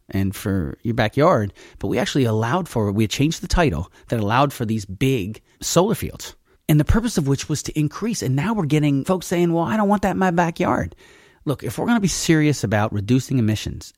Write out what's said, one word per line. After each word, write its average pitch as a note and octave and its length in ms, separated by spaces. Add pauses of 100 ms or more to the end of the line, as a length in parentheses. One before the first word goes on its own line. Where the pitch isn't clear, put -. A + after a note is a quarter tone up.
and G2 260
for F#2+ 480
your A2+ 120
backyard, B2 580 (260)
but G2+ 100
we G#2 100
actually C3 260
allowed A#2 440
for, G#2 220
we G#2+ 160
changed C#3+ 360
the F#3 60
title G2 440 (160)
that A#2 120
allowed B2 320
for - 120
these G#2+ 200
big A2+ 580 (180)
solar F#3 340
fields. - 400 (340)
And D3+ 120
the D3 40
purpose A3+ 320
of C#3+ 120
which C#3 200
was D3+ 160
to - 140
increase. E3+ 440
And C3 120
now E3 180
we're G3+ 140
getting C#3+ 380
folks F#3+ 220
saying, F3 260
"Well, E3 120
I A3 120
don't G#3 120
want G3+ 140
that F#3+ 100
in F3+ 60
my F#3 140
backyard." E3+ 640 (480)
Look, C#3+ 180
if - 160
we're D#3+ 80
gonna A#3 140
be F#3+ 80
serious D3+ 560
about G#2+ 280
reducing B2 460
emissions G#2+ 600